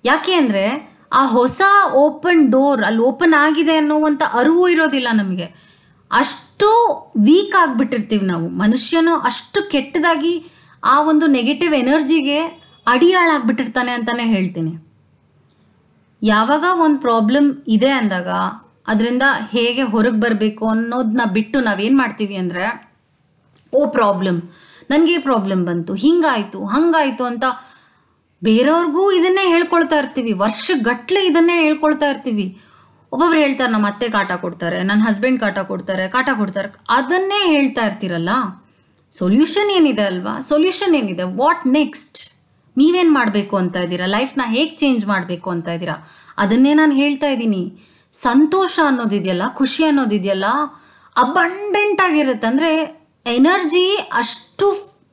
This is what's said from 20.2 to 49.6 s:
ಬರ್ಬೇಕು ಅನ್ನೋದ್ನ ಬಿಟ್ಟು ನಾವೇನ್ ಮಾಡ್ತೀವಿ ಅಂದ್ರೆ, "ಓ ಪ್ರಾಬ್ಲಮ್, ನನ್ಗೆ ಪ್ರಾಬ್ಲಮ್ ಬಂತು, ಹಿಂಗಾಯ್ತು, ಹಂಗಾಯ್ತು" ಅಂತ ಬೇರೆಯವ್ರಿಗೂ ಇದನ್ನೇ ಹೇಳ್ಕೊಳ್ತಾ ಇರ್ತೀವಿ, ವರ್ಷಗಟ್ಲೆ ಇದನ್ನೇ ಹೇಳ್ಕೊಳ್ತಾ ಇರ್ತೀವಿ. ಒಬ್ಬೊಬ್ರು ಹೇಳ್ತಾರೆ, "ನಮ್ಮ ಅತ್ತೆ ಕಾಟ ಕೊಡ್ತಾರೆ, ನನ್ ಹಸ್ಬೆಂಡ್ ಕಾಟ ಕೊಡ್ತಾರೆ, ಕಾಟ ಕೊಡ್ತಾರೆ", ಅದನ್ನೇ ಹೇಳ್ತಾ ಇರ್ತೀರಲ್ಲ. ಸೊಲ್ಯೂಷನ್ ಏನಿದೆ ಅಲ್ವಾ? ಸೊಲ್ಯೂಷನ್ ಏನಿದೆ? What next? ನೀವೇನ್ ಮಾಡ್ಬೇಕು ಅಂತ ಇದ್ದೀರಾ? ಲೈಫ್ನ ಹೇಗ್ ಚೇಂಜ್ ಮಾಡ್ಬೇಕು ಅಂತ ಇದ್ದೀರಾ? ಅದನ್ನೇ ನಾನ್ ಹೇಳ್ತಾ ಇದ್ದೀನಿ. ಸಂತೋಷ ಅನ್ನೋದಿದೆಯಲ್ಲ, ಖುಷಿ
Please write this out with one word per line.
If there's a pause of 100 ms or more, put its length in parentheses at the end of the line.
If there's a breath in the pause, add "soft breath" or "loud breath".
ಬರ್ಬೇಕು
ಅನ್ನೋದ್ನ (120)
ಬಿಟ್ಟು
ನಾವೇನ್
ಮಾಡ್ತೀವಿ
ಅಂದ್ರೆ, (800)
"ಓ
ಪ್ರಾಬ್ಲಮ್, (480 loud breath)
ನನ್ಗೆ
ಪ್ರಾಬ್ಲಮ್
ಬಂತು,
ಹಿಂಗಾಯ್ತು,
ಹಂಗಾಯ್ತು"
ಅಂತ (1000 loud breath)
ಬೇರೆಯವ್ರಿಗೂ
ಇದನ್ನೇ
ಹೇಳ್ಕೊಳ್ತಾ
ಇರ್ತೀವಿ,
ವರ್ಷಗಟ್ಲೆ
ಇದನ್ನೇ
ಹೇಳ್ಕೊಳ್ತಾ
ಇರ್ತೀವಿ. (520 soft breath)
ಒಬ್ಬೊಬ್ರು
ಹೇಳ್ತಾರೆ,
"ನಮ್ಮ
ಅತ್ತೆ
ಕಾಟ
ಕೊಡ್ತಾರೆ,
ನನ್
ಹಸ್ಬೆಂಡ್
ಕಾಟ
ಕೊಡ್ತಾರೆ,
ಕಾಟ
ಕೊಡ್ತಾರೆ", (200)
ಅದನ್ನೇ
ಹೇಳ್ತಾ
ಇರ್ತೀರಲ್ಲ. (840 soft breath)
ಸೊಲ್ಯೂಷನ್
ಏನಿದೆ
ಅಲ್ವಾ?
ಸೊಲ್ಯೂಷನ್
ಏನಿದೆ?
What
next? (440)
ನೀವೇನ್
ಮಾಡ್ಬೇಕು
ಅಂತ
ಇದ್ದೀರಾ?
ಲೈಫ್ನ
ಹೇಗ್
ಚೇಂಜ್
ಮಾಡ್ಬೇಕು
ಅಂತ
ಇದ್ದೀರಾ? (300 loud breath)
ಅದನ್ನೇ
ನಾನ್
ಹೇಳ್ತಾ
ಇದ್ದೀನಿ. (340 soft breath)
ಸಂತೋಷ
ಅನ್ನೋದಿದೆಯಲ್ಲ, (120)
ಖುಷಿ